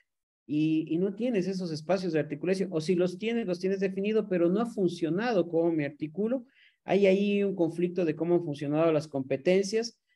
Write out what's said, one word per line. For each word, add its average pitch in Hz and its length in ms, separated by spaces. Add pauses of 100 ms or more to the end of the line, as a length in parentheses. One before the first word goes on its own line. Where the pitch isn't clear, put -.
(480)
Y, 156 400
y 160 100
no 196 140
tienes 214 360
esos 185 240
espacios 175 400
de 156 80
articulación, 170 500
o 160 100
si 185 140
los 180 240
tienes, 226 300
los 175 100
tienes 190 220
definido, 202 480
pero 170 200
no 190 120
ha 233 60
funcionado 180 800
cómo 165 240
me 156 120
articulo. 196 600 (400)
Hay 196 220
ahí 202 360
un 196 140
conflicto 175 480
de 156 100
cómo 165 220
han 156 80
funcionado 147 480
las 156 160
competencias. 190 920 (160)